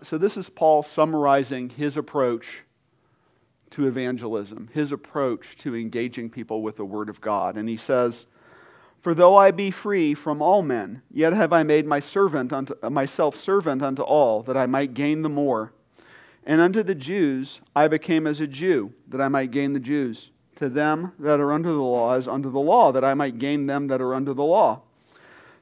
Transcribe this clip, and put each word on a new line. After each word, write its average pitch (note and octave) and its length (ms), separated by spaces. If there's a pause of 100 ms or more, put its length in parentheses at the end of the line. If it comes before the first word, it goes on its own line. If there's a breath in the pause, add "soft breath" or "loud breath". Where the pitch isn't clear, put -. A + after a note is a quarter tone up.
so D#3 160
this G3 180
is F#3+ 120
Paul D#3 340
summarizing C#3 880
his C#3 260
approach B2+ 680 (1080)
to C#3 180
evangelism, A2+ 840
his D3 200
approach - 640
to B2+ 180
engaging A#2 560
people A2 320
with G#2+ 140
the G#2 80
Word G#2 240
of G#2 120
God. F#2+ 360
And G#2+ 120
he A2+ 80
says, B2 500 (760 soft breath)
"For E3+ 140
though F3+ 200
I G3 160
be F#3+ 220
free F3+ 420
from D3 260
all F#3 220
men, A2+ 480
yet D#3+ 220
have F3 200
I D#3+ 120
made D3+ 200
my D3 140
servant D3 540
unto, C#3 220 (140)
myself C#3+ 460
servant D#3+ 480
unto C3+ 200
all, A#2 420
that B2+ 120
I C3 100
might C3+ 280
gain D3 280
the D#3 60
more. C3+ 440 (720 soft breath)
And D#3 160
unto F#3+ 240
the F#3+ 100
Jews C#3 680 (140)
I D3+ 140
became D#3+ 400
as D3 100
a D3+ 80
Jew, C#3 460 (160)
that C3 120
I C#3 60
might C3+ 240
gain C#3 220
the C#3 80
Jews. B2+ 500 (260)
To C#3+ 120
them D3+ 500
that D3 220
are C#3+ 100
under E3 220
the D3 100
law, B2 300
as B2+ 160
under C3+ 220
the C3+ 100
law, E3+ 320
that C3 120
I C3+ 100
might C3+ 260
gain C#3+ 260
them C#3+ 220
that C3 120
are B2+ 140
under C#3 200
the C#3 100
law. D#3+ 380 (800 soft breath)